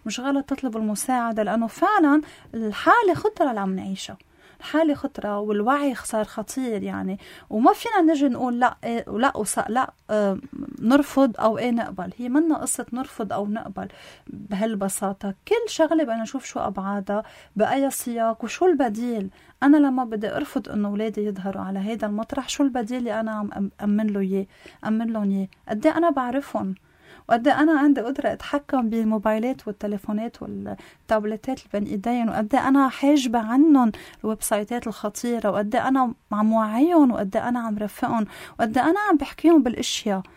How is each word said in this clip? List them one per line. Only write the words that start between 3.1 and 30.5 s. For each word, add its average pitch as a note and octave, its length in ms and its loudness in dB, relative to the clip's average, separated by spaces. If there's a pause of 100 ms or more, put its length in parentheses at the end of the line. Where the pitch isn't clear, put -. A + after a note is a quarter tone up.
خطرة F4 360 0
اللي A3 100 -4
عم F#3+ 160 -2
نعيشها. F#3+ 420 -8 (420)
الحالة D4+ 340 2
خطرة G#3 460 -6
والوعي A3 560 0
صار G#3+ 300 -4
خطير A3 580 -6
يعني، F#3+ 360 -6 (300)
وما B3+ 240 6
فينا F#4+ 400 2
نجي C#4+ 160 2
نقول A#3+ 300 -2
لا، B3 240 2
إيه، A#3 260 -4
لا A3 280 0
وص-، - 320 -4
لا، - 240 -2 (160)
آه، G#3 280 0 (420)
نرفض C4+ 600 4
أو A3 180 2
إيه A#3+ 140 -2
نقبل. F#3+ 460 -4
هي B3 120 -8
منا D4+ 280 2
قصة - 360 -6
نرفض A#3+ 400 -6
أو G3+ 140 -4
نقبل G3+ 400 -8 (400)
بهالبساطة. G3 1080 -4 (140)
كل A#4 220 0
شغلة D#4+ 340 2
بدنا A3+ 180 -4
نشوف A#3+ 240 -8
شو - 140 -8
أبعادها، G3+ 640 -4 (320)
بأي C4+ 360 2
سياق A3+ 520 -4
وشو A#3+ 220 -2
البديل. A#3+ 640 0 (340)
أنا C#4+ 140 8
لما C4 260 4
بدي A3 320 -4
أرفض C4+ 340 -4
إنه G#3 180 -2
أولادي G#3 380 -4
يظهروا F#3+ 380 -6
على F#3+ 160 -6
هيدا G#3+ 280 -4
المطرح، A3+ 420 -6
شو - 140 -2
البديل B3 340 -2
اللي A3+ 220 -4
أنا A3 120 -4
عم G#3+ 200 -6
أم-، G3 200 -4 (120)
أمن G#3 240 2
له G3+ 120 -2
إياه، G3 260 0 (400)
أمن A3+ 280 -2
لهم G#3 180 0
إياه؟ G3 160 -2 (220)
قد G#3+ 160 -2
إيه D#4 120 4
أنا E4+ 120 4
بعرفهم، B3 640 -4 (540)
وقد A#3 180 2
إيه C4+ 120 4
أنا D4+ 200 4
عندي C#4 220 4
قدرة A#3+ 320 -4
أتحكم C4+ 560 -2
بالموبايلات A3 800 0
والتليفونات G#3 720 -6
والتابلتات G#3 1200 -4